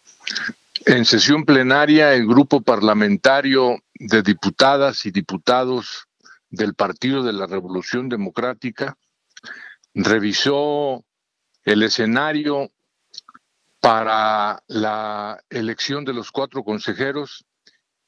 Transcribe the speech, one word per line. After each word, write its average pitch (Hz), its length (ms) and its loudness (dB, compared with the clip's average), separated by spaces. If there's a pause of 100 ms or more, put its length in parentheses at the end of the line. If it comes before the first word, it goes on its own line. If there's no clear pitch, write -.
(840)
en 120 200 4
sesión 143 400 2
plenaria, 147 720 4
el 120 100 2
grupo 135 360 4
parlamentario 120 1200 2 (100)
de 107 300 0
diputadas 135 840 2
y 101 60 -6
diputados 120 960 -4 (420)
del 104 240 -4
Partido 123 480 -2
de 117 120 -2
la 98 120 -6
Revolución 92 640 -6
Democrática 120 880 -6 (960)
revisó 131 1080 -2 (600)
el 107 200 2
escenario 139 880 -2 (1080)
para 110 880 0
la 107 800 -6
elección 131 560 -6
de 131 80 -6
los 117 180 -10
cuatro 135 320 -6
consejeros 117 840 -6 (640)